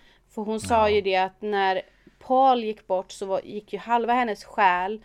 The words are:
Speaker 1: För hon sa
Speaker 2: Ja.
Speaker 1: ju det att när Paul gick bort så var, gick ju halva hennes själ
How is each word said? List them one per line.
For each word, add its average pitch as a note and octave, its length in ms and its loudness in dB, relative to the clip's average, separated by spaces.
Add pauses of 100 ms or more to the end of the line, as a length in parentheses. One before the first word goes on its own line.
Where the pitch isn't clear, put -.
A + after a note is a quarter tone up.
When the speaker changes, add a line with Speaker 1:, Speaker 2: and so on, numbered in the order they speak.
(300)
Speaker 1:
För - 120 -12
hon G#3+ 180 -6
sa G#3+ 160 -2
Speaker 2:
Ja. G#3+ 200 4
Speaker 1:
ju G#3 60 2
det F#3+ 140 0
att F#3 260 -2
när G3 400 0 (380)
Paul C4 440 2
gick G#3+ 240 -8
bort F#3+ 240 -4
så - 140 -12
var, F#3+ 160 -4
gick - 320 -12
ju G3 60 -10
halva A#3 340 -2
hennes A#3+ 300 -2
själ F#3+ 600 0